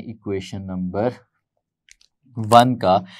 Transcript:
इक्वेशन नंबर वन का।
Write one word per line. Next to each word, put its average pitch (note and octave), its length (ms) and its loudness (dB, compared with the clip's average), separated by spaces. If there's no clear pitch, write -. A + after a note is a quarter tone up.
इक्वेशन G2 580 -10
नंबर F#2+ 520 -6
वन A#2 400 6
का। F#2 180 2